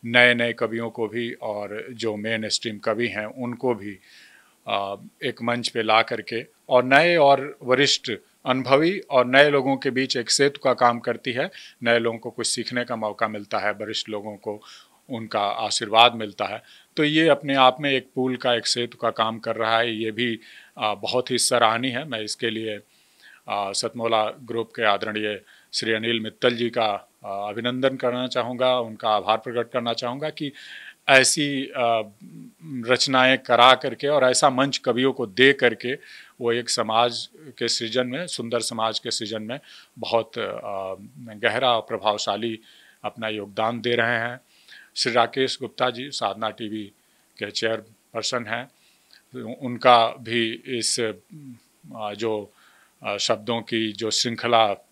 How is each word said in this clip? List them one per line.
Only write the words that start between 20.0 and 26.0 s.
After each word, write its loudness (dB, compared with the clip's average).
भी, -4
आ, 0
बहुत -4
ही 0
सराहनीय 2
है। -8
मैं -6
इसके -6
लिए, -6
आ, -2
सतमोला 0
ग्रुप -6
के -4
आदरणीय 0
श्री -2
अनिल -2